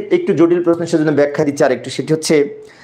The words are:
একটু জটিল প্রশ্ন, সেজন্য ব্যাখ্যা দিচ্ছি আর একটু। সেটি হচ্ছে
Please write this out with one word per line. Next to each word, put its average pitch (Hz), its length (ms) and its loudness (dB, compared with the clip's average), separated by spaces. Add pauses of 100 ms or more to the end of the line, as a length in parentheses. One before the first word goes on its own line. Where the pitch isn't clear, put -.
(160)
একটু 180 180 0
জটিল 170 280 2
প্রশ্ন, 170 240 0
সেজন্য 156 260 0
ব্যাখ্যা 143 320 0
দিচ্ছি 143 200 0
আর 131 80 2
একটু। 127 180 -8
সেটি 135 220 -4
হচ্ছে 156 520 0 (200)